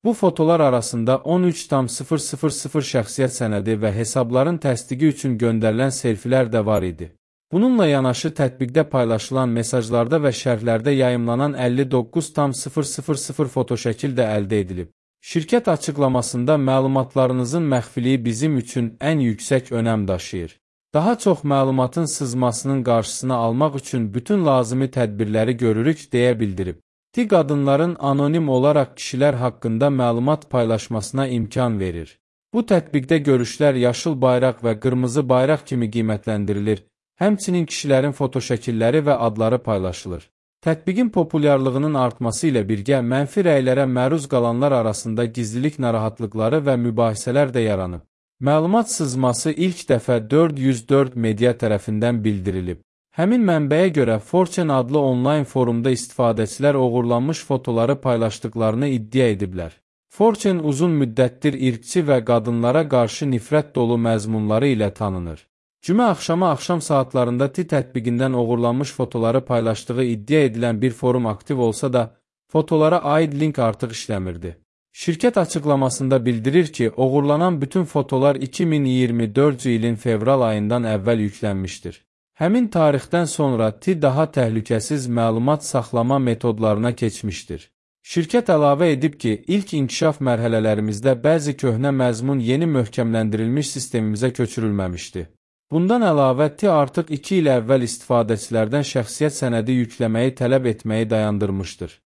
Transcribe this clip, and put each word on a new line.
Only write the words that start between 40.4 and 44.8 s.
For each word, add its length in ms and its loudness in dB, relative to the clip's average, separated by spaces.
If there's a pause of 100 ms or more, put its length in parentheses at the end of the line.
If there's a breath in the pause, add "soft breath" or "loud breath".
Tətbiqin 460 0
populyarlığının 840 2
artması 540 -2
ilə 200 2
birgə 320 0 (120)
mənfi 320 0
rəylərə 420 2
məruz 420 0
qalanlar 440 2
arasında 520 0